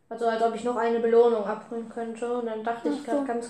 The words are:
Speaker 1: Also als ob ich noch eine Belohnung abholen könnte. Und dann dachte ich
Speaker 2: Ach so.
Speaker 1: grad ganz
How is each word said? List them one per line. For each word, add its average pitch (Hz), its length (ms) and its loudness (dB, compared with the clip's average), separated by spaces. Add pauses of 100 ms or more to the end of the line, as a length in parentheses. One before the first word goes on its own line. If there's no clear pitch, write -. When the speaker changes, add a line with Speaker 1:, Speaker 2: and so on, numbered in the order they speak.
Speaker 1:
Also 226 180 -2
als 226 160 0
ob 226 100 2
ich 220 120 -6
noch 240 100 0
eine 233 240 2
Belohnung 226 460 6
abholen 226 460 -6
könnte. 226 420 -6
Und 240 140 -2
dann 220 180 -6
dachte 233 240 -2
ich 285 120 -2
Speaker 2:
Ach - 40 -14
so. 262 120 0
Speaker 1:
grad 269 100 -2
ganz 233 220 -4